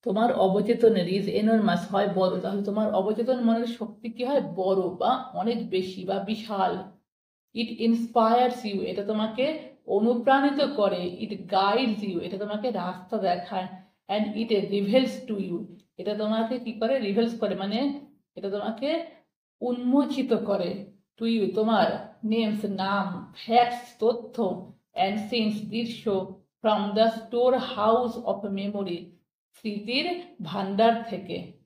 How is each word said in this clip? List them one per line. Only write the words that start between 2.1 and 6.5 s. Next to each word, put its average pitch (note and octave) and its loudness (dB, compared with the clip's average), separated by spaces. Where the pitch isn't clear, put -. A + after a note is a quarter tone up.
বড়। F#3 2
তাহলে G3 -4
তোমার G#3 0
অবচেতন A3+ 0
মনের A3+ 4
শক্তি A#3 -8
কি A#3+ -6
হয়? C4+ 2
বড় F#3 0
বা G#3 0
অনেক G#3 -2
বেশি F#3 -4
বা G3 -2
বিশাল। G3 -4